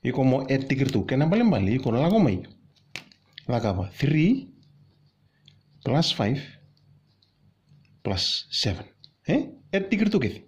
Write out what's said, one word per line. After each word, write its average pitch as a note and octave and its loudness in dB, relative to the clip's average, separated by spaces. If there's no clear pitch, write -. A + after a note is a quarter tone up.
Iko C3 0
mo C3 4
add C3+ 0
tikir C3+ 0
tu, G2+ 0
kena C3+ 0
bali G#3 2
bali, A2+ 2
iko B2+ -2
lago D#3+ 2
mai. G#2+ 2
Laga A2 0
ba, F#2 -4
three D#3 2
plus D3 0
five A#2 -2
plus - -4
seven. - -4
Eh? C#4+ 0
Add G3 -2
tikir G#3 0
tu G3+ 2
kiti. G#2+ -4